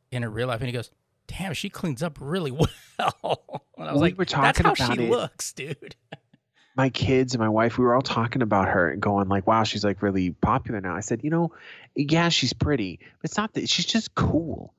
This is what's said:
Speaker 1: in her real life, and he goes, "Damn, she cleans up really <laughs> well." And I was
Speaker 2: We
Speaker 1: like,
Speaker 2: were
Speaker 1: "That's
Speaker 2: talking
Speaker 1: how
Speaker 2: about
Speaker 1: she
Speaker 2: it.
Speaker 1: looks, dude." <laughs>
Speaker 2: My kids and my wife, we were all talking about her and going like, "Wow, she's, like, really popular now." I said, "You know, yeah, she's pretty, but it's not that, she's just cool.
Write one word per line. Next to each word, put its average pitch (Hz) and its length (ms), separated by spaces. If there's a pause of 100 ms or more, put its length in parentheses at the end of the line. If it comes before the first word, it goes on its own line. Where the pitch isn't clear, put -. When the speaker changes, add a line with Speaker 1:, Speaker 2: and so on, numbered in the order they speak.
(120)
Speaker 1:
in 123 100
her 113 80
real 113 160
life, 117 140
and 131 80
he 123 40
goes, 120 200 (340)
"Damn, 180 280
she 196 160
cleans 139 340
up 160 160
really 151 300
<laughs> - 20
well." - 1120 (120)
And 160 120
I 151 40
was 143 80
Speaker 2:
We 165 100
Speaker 1:
like, 180 80
Speaker 2:
were 185 60
Speaker 1:
"That's - 80 (280)
Speaker 2:
talking 170 60
Speaker 1:
how 147 80
Speaker 2:
about 120 220
Speaker 1:
she 123 100
Speaker 2:
it. 117 40
Speaker 1:
looks, - 420
dude." - 440 (160)
<laughs> - 640
Speaker 2:
My 131 120
kids 131 460
and 117 60
my 110 100
wife, 113 260
we 127 80
were 120 100
all 131 60
talking 123 400
about 104 280
her 87 220
and 90 120
going 101 260
like, 98 180
"Wow, 110 180
she's, 104 200
like, 101 180
really 95 280
popular 110 500
now." 92 160
I 98 40
said, 117 240
"You 147 60
know, 165 220 (440)
yeah, 160 340
she's 135 240
pretty, 113 440 (220)
but - 80
it's - 80
not 214 180
that, - 140
she's - 180
just - 280
cool. - 640